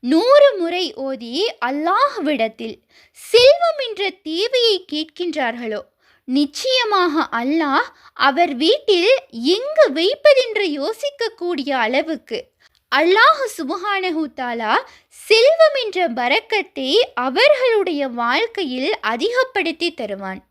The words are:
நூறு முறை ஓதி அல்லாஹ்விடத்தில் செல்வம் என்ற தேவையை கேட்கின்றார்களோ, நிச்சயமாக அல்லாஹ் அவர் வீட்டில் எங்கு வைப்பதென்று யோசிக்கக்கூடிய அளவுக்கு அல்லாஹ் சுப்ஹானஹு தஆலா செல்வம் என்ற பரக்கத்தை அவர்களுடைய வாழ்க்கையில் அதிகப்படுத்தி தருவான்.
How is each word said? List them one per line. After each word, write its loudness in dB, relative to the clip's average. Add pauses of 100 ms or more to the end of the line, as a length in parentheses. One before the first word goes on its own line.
நூறு 6 (100)
முறை -2 (100)
ஓதி -8 (320)
அல்லாஹ்விடத்தில் -2 (420)
செல்வம் 2
என்ற -6 (120)
தேவையை -2
கேட்கின்றார்களோ, -6 (480)
நிச்சயமாக 0
அல்லாஹ் 0 (260)
அவர் 2
வீட்டில் 2 (380)
எங்கு 2
வைப்பதென்று 2
யோசிக்கக்கூடிய -6
அளவுக்கு -2 (540)
அல்லாஹ் 4
சுப்ஹானஹு -4 (120)
தஆலா -4 (480)
செல்வம் 4
என்ற -2
பரக்கத்தை -2 (240)
அவர்களுடைய 2
வாழ்க்கையில் -2 (100)
அதிகப்படுத்தி -2
தருவான். -10